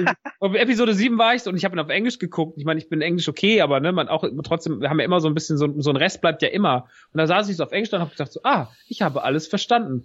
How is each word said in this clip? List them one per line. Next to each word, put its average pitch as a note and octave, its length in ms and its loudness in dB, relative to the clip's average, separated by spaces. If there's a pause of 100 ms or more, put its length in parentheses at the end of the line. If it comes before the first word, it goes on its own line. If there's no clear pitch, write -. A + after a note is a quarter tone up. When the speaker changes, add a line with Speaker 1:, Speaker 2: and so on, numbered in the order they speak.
Speaker 1:
<laughs> - 320 -6
Speaker 2:
und G3 160 0
Episode A3+ 380 2
sieben A3+ 240 2
war A3+ 180 4
ich A#3+ 80 -4
so, G#3 60 -6
und F#3 80 -2
ich E3+ 80 -2
hab F#3 80 -4
ihn F3 60 -2
auf D3+ 100 -4
Englisch G#3+ 280 -2
geguckt. E3 400 -6
Ich D3 60 -8
meine, D#3+ 160 0
ich D#3 80 -10
bin D#3 140 -2
Englisch E3+ 260 -2
okay, G3+ 320 4
aber, C#3+ 220 4
ne, E3 100 0
man E3 160 0
auch - 160 -2 (220)
trotzdem, E3 340 -4
wir C3+ 100 0
haben D#3 100 2
ja B2+ 60 2
immer F3+ 140 2
so D#3+ 80 2
ein D3+ 60 2
bisschen D#3 240 -2
so, D3 100 2 (140)
so C#3+ 80 0
ein C#3 80 2
Rest E3+ 240 0
bleibt D#3+ 200 0
ja D3+ 60 4
immer. D3 400 0 (240)
Und - 60 -10
da D#3+ 100 2
saß G3+ 220 2
ich F#3 80 -4
so D#3 80 -2
auf - 80 -6
Englisch G#3+ 180 -2
und G3 80 0
hab E3 120 -4
gedacht - 200 -8
so, - 120 -14
"Ah, A3+ 260 0 (180)
ich - 140 -8
habe C#3 220 -2
alles C#3 240 0
verstanden." G#3+ 460 0 (120)